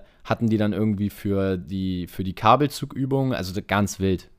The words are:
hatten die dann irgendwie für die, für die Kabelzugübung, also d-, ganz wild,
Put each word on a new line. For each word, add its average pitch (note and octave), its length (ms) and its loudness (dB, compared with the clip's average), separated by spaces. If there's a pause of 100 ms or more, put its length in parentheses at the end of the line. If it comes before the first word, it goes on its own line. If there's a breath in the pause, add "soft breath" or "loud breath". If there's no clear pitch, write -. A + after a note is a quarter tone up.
(260 soft breath)
hatten A2+ 240 0
die A2 80 4
dann G#2 160 0
irgendwie G2+ 360 0
für G2 480 0
die, F#2 500 -4
für - 180 -8
die F#2 80 -4
Kabelzugübung, C3+ 1000 2
also F2+ 200 -4
d-, G2+ 80 -4
ganz G2 400 0
wild, F#2+ 380 0